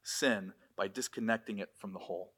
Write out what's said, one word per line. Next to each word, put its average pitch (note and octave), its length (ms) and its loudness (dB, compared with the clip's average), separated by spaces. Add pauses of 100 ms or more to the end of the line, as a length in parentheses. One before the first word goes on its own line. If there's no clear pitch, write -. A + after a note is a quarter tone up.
sin G#2 520 2 (220)
by G2 120 0
disconnecting A2+ 680 -2
it - 180 -8
from G2 160 -8
the F#2 80 -10
whole. F2+ 380 -8